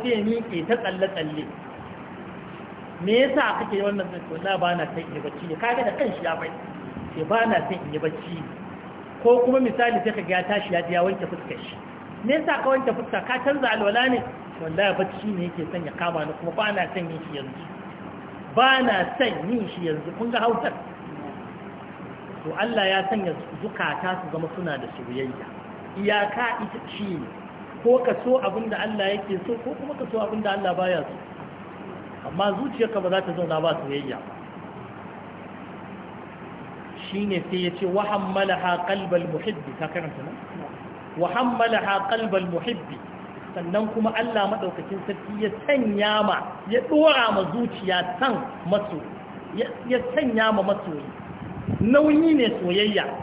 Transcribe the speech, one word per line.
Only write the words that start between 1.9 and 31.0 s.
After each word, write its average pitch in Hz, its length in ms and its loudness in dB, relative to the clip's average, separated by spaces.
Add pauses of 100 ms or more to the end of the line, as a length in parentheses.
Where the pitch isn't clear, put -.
"Me 196 80 4
yasa 262 480 4
kake 208 160 -2
yi 196 80 2
wannan 202 260 0
zai?" 180 100 -8 (120)
"Wallahi 185 260 0
ba 175 160 4
na 165 120 0
son - 180 -6
in - 100 -10
yi 147 60 -6
bacci 143 260 -8
ne." - 100 -4
Kaga 240 280 0
da - 80 0
kanshi 214 320 -2
ya 165 120 0
bai. - 140 -6 (640)
Sai, 160 100 -2
"Ba 220 220 4
na 202 220 4
son 190 160 -2
in 147 80 -6
yi 151 60 -2
bacci 156 360 -2
ne." - 140 -8 (760)
Ko 240 220 10
kuma 254 160 6
misali 240 400 4
sai 220 120 2
ka 208 120 -2
ga 170 160 0
ya - 40 0
tashi 196 280 0
ya 170 100 4
je 170 100 -2
ya 175 120 4
wanke 196 240 0
fuskar 156 320 -8
shi. - 160 -12 (480)
"Me 233 80 2
yasa 311 320 2
ka 254 40 4
wanke 262 280 4
fuska? 226 320 -2
Ka 254 160 0
canza 269 240 4
alwala 220 400 4
ne?" 247 160 2 (360)
"Wallahi 180 360 2
bacci 190 320 -2
ne 185 160 0
yake 165 260 -4
son 175 140 -4
ya 143 80 -6
kama 165 320 0
ni, 151 80 -4
kuma 170 200 -6
ba 208 200 0
na 180 220 0
son 180 100 -2
yin 160 240 -6
shi 147 80 -8
yanzu. 131 280 -8 (920)
Ba 262 260 8
na 208 240 4 (120)
son - 200 2 (120)
yin 220 200 0
shi 175 160 -8
yanzu." 151 320 -2
Kun 233 160 -2
ga 233 80 2
Hausar? 233 320 2 (1700)
To 156 180 -8
Allah 214 320 2
ya 190 200 4
sanya 190 260 0 (260)
zukata 185 560 -2
su 165 160 -8
zama 160 200 -2
suna 165 260 -4
da 127 140 -8
soyayya. 123 520 -6 (560)
Iyaka 208 640 0
ita - 200 -8
ce - 200 -8
ne. 165 240 -4 (520)
Ko 240 200 6
ka 247 120 4 (120)
so 254 160 4
abin 208 300 -2
da 202 100 -2
Allah 202 320 0
yake 202 300 -2
so, 240 140 -2
ko 262 200 -6
kuma 277 180 -8
ka 269 140 -4
so 220 120 0
abin 214 220 -2
da 208 100 2
Allah 196 220 2
baya 180 300 2